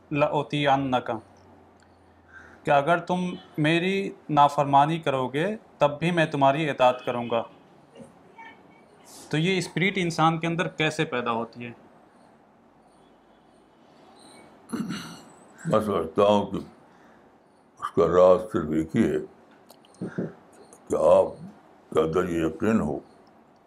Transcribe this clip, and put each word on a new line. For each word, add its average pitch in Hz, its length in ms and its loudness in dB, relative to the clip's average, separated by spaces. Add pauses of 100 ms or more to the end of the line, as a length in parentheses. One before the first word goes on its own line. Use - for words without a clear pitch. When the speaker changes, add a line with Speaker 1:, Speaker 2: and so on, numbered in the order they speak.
(100)
Speaker 1:
لَأُطِيعَنَّكَ، 139 1000 0 (1500)
کہ 151 60 0
اگر 147 280 4
تم 180 220 -4 (380)
میری 175 520 0 (180)
نافرمانی 143 680 2
کرو 135 300 -2
گے 170 280 -4 (220)
تب 143 200 2
بھی 165 120 -2
میں 170 160 2
تمہاری 143 440 2
اطاعت 127 340 2
کروں 120 260 -6
گا۔ 113 120 0 (1900)
تو 151 100 -2
یہ 180 200 0
اسپرٹ 175 380 -2
انسان 165 420 0
کے 165 80 -6
اندر 165 220 -2
کیسے 156 360 -2
پیدا 120 280 -4
ہوتی 117 340 -8
ہے؟ 117 40 -14 (4000)
Speaker 2:
میں 107 160 2
سمجھتا 98 420 -2
ہوں 101 240 4
کہ 95 100 -8 (1200)
اس - 120 -10
کا 90 180 0
راز 90 440 6
صرف 80 180 -4
ایک 80 260 -2
ہی 98 140 2
ہے - 80 -2 (1700)
کہ - 60 -4
آپ 87 320 4 (680)
کے 78 60 2
اندر 87 280 0
یہ 82 180 -2
یقین 98 340 -2
ہو 73 180 -4 (680)